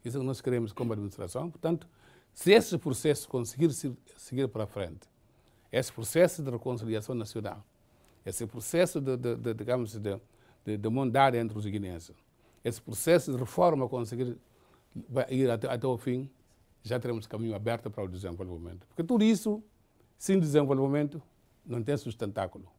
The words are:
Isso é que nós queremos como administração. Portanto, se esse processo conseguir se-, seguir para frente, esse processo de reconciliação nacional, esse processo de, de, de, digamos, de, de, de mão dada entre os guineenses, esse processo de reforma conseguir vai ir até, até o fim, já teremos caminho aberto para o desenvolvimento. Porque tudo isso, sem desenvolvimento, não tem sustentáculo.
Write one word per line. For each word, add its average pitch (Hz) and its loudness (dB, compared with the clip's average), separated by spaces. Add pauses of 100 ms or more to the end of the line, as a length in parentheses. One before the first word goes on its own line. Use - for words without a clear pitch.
Isso 123 -4
é - -2
que 127 -2
nós 131 -2
queremos 120 0
como 117 -4
administração. 104 -6
Portanto, 160 -2 (420)
se - 4
esse 214 8
processo 143 0
conseguir 127 0
se-, 127 -6 (180)
seguir 131 -4
para 110 -4
frente, 87 -8 (640)
esse 131 -2
processo 160 2
de 131 -4
reconciliação 113 -4
nacional, 107 -6 (580)
esse 107 -6
processo 151 0
de, 131 -2
de, 123 -2
de, 117 -4
digamos, 113 -2
de, 104 -4 (440)
de, 107 -4
de 107 -2
mão 131 0
dada 131 6
entre 110 -2
os 104 -4
guineenses, 95 -8 (480)
esse 117 -4
processo 156 2
de 127 -2
reforma 139 2
conseguir 120 -4 (720)
vai 123 0
ir 131 4
até, 113 -2
até 123 -2
o 123 0
fim, 127 -4 (520)
já 120 -4
teremos 117 -4
caminho 110 -4
aberto 113 -4
para 101 -8
o 95 -4
desenvolvimento. 90 -10
Porque - -6
tudo 214 4
isso, 220 4 (560)
sem 196 4
desenvolvimento, 143 2 (440)
não 120 -4
tem 139 0
sustentáculo. 101 -6